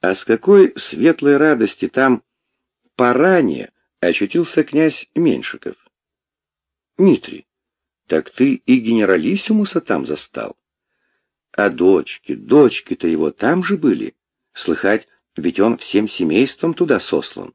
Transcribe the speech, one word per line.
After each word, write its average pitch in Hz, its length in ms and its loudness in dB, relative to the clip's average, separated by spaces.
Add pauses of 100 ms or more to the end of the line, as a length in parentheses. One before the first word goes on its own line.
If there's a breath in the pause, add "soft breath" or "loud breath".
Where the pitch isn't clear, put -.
А 92 140 -2
с - 100 -14
какой 190 520 4
светлой 143 600 0
радости 143 500 0
там 131 360 0 (720)
поране 127 760 0 (280)
очутился 101 640 -2
князь 156 520 -2
Меньшиков?» - 600 -4 (1200)
«Митрий, - 500 0 (600)
так 78 220 -2
ты 131 260 0
и 127 240 0
генералиссимуса 117 1000 0
там 73 240 -4
застал?» - 520 -12 (960)
«А 101 180 0
дочки, 87 680 0
дочки-то 120 720 2
его 78 240 -2
там 165 320 -2
же 180 140 -2
были? 104 380 -2 (380)
Слыхать, 98 540 -2 (280)
ведь 85 240 -6
он 113 180 2
всем 104 320 -2
семейством 110 640 -2
туда 147 260 0
сослан». - 560 -8